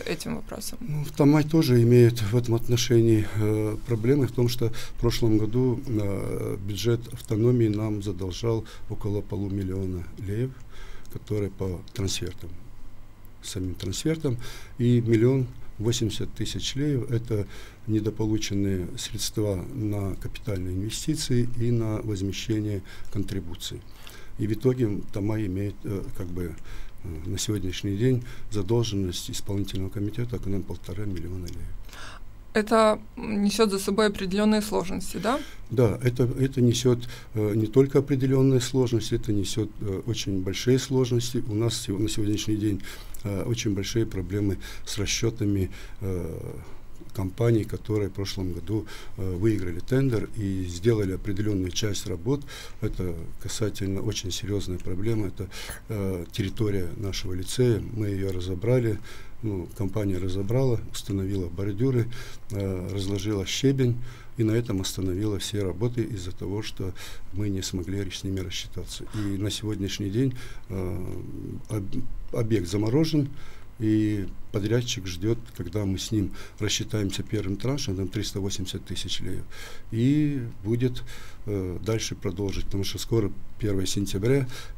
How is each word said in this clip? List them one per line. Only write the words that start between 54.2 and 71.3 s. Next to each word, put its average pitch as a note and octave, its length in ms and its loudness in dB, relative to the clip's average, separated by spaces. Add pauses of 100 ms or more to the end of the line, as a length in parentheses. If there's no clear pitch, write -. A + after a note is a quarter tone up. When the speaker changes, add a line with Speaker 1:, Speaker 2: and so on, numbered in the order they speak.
Speaker 2:
серьезная F#2 480 -2
проблема. G2+ 480 2
Это, F#2 200 -6 (440)
э, F#2+ 420 -2
территория G2 640 0
нашего G2 380 -2
лицея. G2 480 2 (160)
Мы G#2 100 0
ее G2 240 0
разобрали. F#2+ 640 2 (440)
Ну, G2 260 -4 (100)
компания G2 400 0
разобрала, G#2 600 2 (120)
установила F#2+ 560 -2
бордюры, G#2 580 0 (440)
э, G2 440 -2
разложила G2 520 0
щебень C3+ 480 2 (440)
и A#2+ 60 4
на G#2+ 80 4
этом A#2 280 2
остановила F#2+ 580 0
все G2+ 240 -2
работы A2 400 0
из-за F#2 300 -4
того, F#2+ 300 -4
что F#2+ 300 -4 (420)
мы G2+ 160 0
не F#2+ 120 -2
смогли F#2+ 480 -2
с - 140 -8
ними F#2+ 160 -2
рассчитаться. - 640 -6 (100)
И G2+ 240 -2
на G2+ 120 0
сегодняшний G2 600 -2
день, B2 220 2 (380)
э, F#2 280 -2 (720)